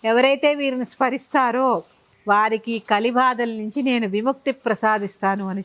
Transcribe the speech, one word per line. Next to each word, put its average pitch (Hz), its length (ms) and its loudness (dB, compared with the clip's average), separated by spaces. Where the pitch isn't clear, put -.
ఎవరైతే 269 500 4
వీరిని 269 300 -4
స్మరిస్తారో 254 960 0
వారికి 220 600 0
కలిబాధల 240 580 2
నుంచి 220 340 -6
నేను 240 260 0
విముక్తి 247 440 -2
ప్రసాదిస్తాను 202 960 -2
అని 190 160 -6